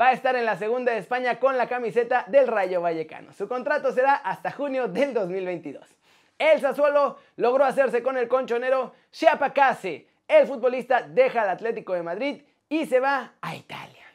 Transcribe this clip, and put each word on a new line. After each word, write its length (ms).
va 80
a 40
estar 220
en 100
la 120
segunda 360
de 60
España 400
con 180
la 120
camiseta 580
del 220
Rayo 320
Vallecano. 520
Su 140
contrato 460
será 240
hasta 340
junio 380
del 260
dos 140
mil 180
veintidós. 420
El 240
Sassuolo 580
logró 280
hacerse 380
con 140
el 100
colchonero 680
Chiapacase. 960
El 220
futbolista 540
deja 400
al 80
Atlético 420
de 100
Madrid 400
y 180
se 120
va 420
a 140
Italia. 400